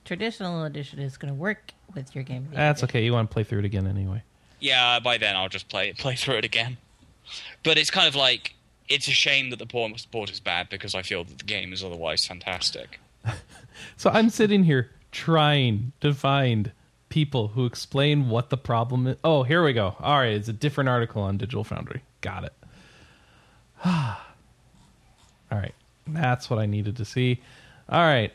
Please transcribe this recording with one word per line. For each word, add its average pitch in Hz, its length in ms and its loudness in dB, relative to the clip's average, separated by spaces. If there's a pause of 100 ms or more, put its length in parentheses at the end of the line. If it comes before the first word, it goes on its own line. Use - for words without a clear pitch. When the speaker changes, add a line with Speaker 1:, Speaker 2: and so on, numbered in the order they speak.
Speaker 1:
traditional 180 600 -6
edition 143 340 -10
is 135 180 -6
gonna 139 160 -8
work 185 380 -6 (240)
with 135 200 -12
your 135 100 -8
Game 131 180 -8
of 151 80 -12
the - 60 -10
Year 151 80 2
Speaker 2:
That's 147 160 2
Speaker 1:
edition. 123 160 0
Speaker 2:
okay. 113 80 2
You 120 80 2
wanna 113 160 2
play 110 160 0
through 104 140 -2
it 101 60 0
again 98 220 0
anyway. 98 360 -2 (360)
Speaker 3:
Yeah, 123 400 4
by 120 180 2
then 104 200 0
I'll 95 100 -2
just 95 220 -10
play, 101 240 -2
play 127 240 -4
through 131 180 -2
it - 80 -2
again. 117 320 -2 (880)
But 160 140 4
it's 151 120 2
kind 175 200 4
of 139 60 -2
like, 127 400 0 (340)
it's 139 180 0
a 143 40 0
shame 135 400 2
that 117 80 -8
the 113 60 -12
port, 113 460 -6
port 104 180 -6
is - 120 -14
bad 87 260 -4
because 98 260 -8
I 95 80 -4
feel 92 220 -4
that 76 140 -20
the - 80 -14
game 95 260 -6
is 92 100 -10
otherwise 82 460 -4
fantastic. - 720 -8 (260)
<laughs> - 60 -4 (640)
Speaker 2:
So - 140 2
I'm 226 200 6
sitting 208 360 4
here 135 260 4 (220)
trying 139 880 2
to 147 120 4
find 127 600 2 (340)
people 139 420 0
who 123 160 0
explain 139 640 2
what 117 200 0
the 131 80 0
problem 123 500 0
is. 131 160 -2
Oh, 151 200 4
here 165 200 4
we 143 80 4
go. 101 300 0
All 143 160 4
right, 120 160 4
it's 104 160 -2
a 110 40 -4
different 139 360 0
article 117 320 0
on 98 160 0
Digital 104 260 -4
Foundry. - 380 -8 (180)
Got - 240 -8
it. - 100 -12
<sighs> - 1300 -16
All - 1700 -6
right, - 160 -6 (340)
that's 147 420 0
what 110 100 0
I 107 60 0
needed 104 320 -2
to 107 80 -8
see. 127 360 0 (460)
All 170 140 2
right, 139 340 4